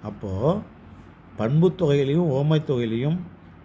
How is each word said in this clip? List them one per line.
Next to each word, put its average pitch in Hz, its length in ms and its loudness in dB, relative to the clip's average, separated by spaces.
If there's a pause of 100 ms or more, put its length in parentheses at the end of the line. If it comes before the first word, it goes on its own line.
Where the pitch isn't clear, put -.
அப்போ 107 580 -2 (760)
பண்பு 151 400 2
தொகையிலையும் 143 520 2
ஓமை 151 340 2
தொகையிலையும் 123 560 -2 (460)